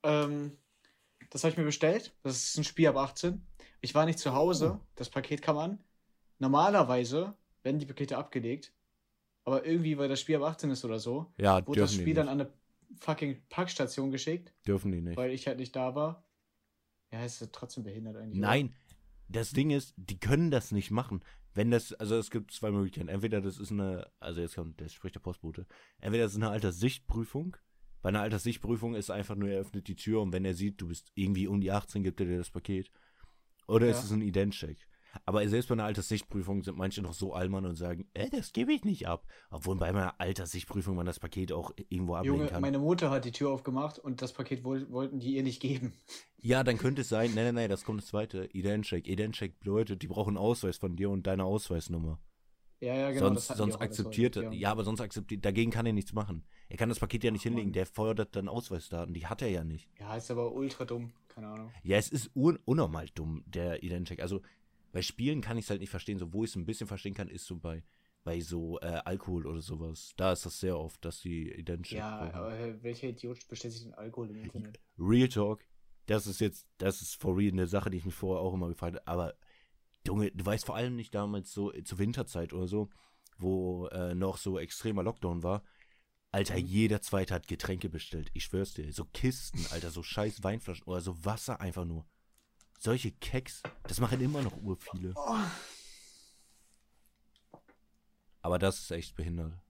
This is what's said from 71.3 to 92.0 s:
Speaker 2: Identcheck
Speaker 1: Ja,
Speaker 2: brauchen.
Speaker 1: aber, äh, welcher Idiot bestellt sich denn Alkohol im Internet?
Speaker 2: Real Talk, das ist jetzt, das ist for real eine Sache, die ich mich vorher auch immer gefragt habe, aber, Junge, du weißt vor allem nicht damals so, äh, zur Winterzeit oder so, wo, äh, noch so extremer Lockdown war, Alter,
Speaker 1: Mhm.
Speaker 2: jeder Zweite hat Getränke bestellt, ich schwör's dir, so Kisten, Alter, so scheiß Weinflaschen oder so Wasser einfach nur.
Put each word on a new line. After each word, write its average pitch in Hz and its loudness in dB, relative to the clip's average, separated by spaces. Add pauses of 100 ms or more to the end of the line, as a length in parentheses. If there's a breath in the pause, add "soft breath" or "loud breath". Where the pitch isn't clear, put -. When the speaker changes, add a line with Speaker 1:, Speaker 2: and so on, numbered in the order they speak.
Speaker 2:
Identcheck 87 -8
Speaker 1:
Ja, 107 -6
Speaker 2:
brauchen. 85 -6
Speaker 1:
aber, 110 -6
äh, 113 -8
welcher 120 -6
Idiot 120 -10
bestellt 117 -10
sich 113 -12
denn 113 -16
Alkohol 113 -8
im 104 -10
Internet? 107 -10 (200)
Speaker 2:
Real 120 8
Talk, 104 0 (420)
das 104 2
ist 98 -6
jetzt, - 0
das 95 0
ist - -8
for 95 0
real 98 4
eine 92 2
Sache, 95 0
die 92 -2
ich 85 -6
mich 92 -4
vorher 92 0
auch 92 0
immer 90 0
gefragt 87 -4
habe, - -10
aber, 87 -2 (720 soft breath)
Junge, 101 2
du 87 -6
weißt 101 0
vor 123 -4
allem 123 -2
nicht 113 -8
damals 101 -2
so, 101 -2
äh, 82 -10
zur - -8
Winterzeit 101 -2
oder 90 -2
so, 104 0 (480 soft breath)
wo, 90 0
äh, 90 -4
noch 95 0
so 95 -2
extremer 98 -2
Lockdown 90 -2
war, 92 0 (680 soft breath)
Alter, 98 0
Speaker 1:
Mhm. 87 0
Speaker 2:
jeder 104 4
Zweite 95 0
hat 85 -6
Getränke 92 -2
bestellt, 80 -6
ich - -4
schwör's 98 -2
dir, 76 -8
so - -6
Kisten, - -2
Alter, 82 -4
so 82 -8
scheiß 104 -4
Weinflaschen 98 -4
oder 90 -4
so 85 -6
Wasser 110 -4
einfach 90 -4
nur. 80 -6 (720)